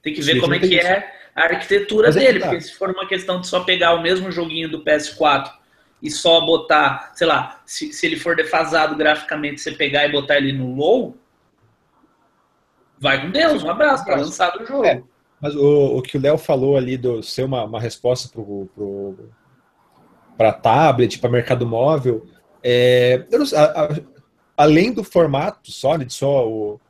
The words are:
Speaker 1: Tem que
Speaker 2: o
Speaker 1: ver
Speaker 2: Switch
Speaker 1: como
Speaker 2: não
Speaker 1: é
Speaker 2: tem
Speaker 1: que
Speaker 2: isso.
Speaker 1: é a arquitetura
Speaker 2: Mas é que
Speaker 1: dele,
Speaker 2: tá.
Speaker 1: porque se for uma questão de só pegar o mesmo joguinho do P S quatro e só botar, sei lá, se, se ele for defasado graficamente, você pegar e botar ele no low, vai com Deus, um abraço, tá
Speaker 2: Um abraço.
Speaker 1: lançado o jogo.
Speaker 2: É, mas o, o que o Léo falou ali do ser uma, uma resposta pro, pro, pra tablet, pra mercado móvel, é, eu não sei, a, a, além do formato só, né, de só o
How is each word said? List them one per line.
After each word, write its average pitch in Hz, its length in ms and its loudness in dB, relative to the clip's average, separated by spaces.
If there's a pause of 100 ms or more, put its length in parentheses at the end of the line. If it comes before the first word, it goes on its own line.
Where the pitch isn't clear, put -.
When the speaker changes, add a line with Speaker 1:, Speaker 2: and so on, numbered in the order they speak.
Speaker 1:
Tem - 120 -6
que - 80 -8
Speaker 2:
o - 20 -6
Speaker 1:
ver 139 80 0
Speaker 2:
Switch 127 100 2
Speaker 1:
como 170 120 0
Speaker 2:
não 175 40 0
Speaker 1:
é - 40 -2
Speaker 2:
tem 190 80 2
Speaker 1:
que 180 80 2
Speaker 2:
isso. 175 100 2
Speaker 1:
é 196 260 -2 (220)
a - 80 -2
arquitetura 202 640 2
Speaker 2:
Mas - 80 4
é - 40 4
que 269 60 4
Speaker 1:
dele, 240 140 6
Speaker 2:
tá. 180 100 -2
Speaker 1:
porque 165 120 -2
se - 120 -16
for 190 160 -6
uma 190 180 -6
questão 185 340 -4
de - 60 -12
só 180 160 -2
pegar 170 320 2
o 165 60 -4
mesmo 185 300 -2
joguinho 165 380 -6
do 156 140 -10
P 156 80 0
S 151 240 0
quatro 143 380 0 (480)
e 151 80 -8
só 165 360 4
botar, 151 720 0
sei 170 120 0
lá, 135 380 -2
se, - 260 -12
se - 140 -6
ele 165 100 -2
for 165 200 -4
defasado 160 600 0
graficamente, 151 680 -2
você 156 100 -8
pegar 143 340 0
e 147 60 -2
botar 143 260 0
ele 135 160 0
no 127 220 -6
low, 180 420 0 (1800)
vai 135 220 0
com 151 80 -8
Deus, 294 340 0
um 156 60 -4
abraço, 269 360 0
tá - 60 -4
Speaker 2:
Um - 20 2
abraço. 147 160 -2
Speaker 1:
lançado 185 340 -2
o - 20 -12
jogo. 262 200 -2
Speaker 2:
É, 127 180 2 (360)
mas 147 160 -6
o, 143 420 4
o 131 40 -2
que - 160 -8
o 135 40 -2
Léo 147 160 2
falou 139 380 0
ali 131 220 -2
do 123 240 -4
ser - 220 -8
uma, 131 200 -4
uma 110 160 -8
resposta 123 500 -4
pro, 101 440 -12
pro, 98 560 -10 (1080)
pra 110 160 2
tablet, 123 680 2
pra 120 100 -2
mercado 120 360 -2
móvel, 123 640 -2 (360)
é, 123 680 4
eu 240 80 2
não 294 60 2
sei, 269 120 -2
a, 151 60 6
a, 170 260 0 (680)
além 156 360 4
do 214 120 -6
formato 160 680 0
só, 151 260 -2
né, 139 80 -6
de 120 80 -14
só 139 340 0
o 107 320 -6 (100)